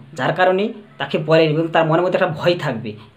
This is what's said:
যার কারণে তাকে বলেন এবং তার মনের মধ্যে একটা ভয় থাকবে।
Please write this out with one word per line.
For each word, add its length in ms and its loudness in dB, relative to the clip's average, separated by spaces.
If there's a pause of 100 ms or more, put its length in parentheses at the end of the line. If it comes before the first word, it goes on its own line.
(140)
যার 200 -2
কারণে 400 0 (240)
তাকে 200 -4
বলেন 320 4
এবং 180 -2
তার 180 2
মনের 180 2
মধ্যে 160 0
একটা 180 0
ভয় 180 0
থাকবে। 380 -6 (240)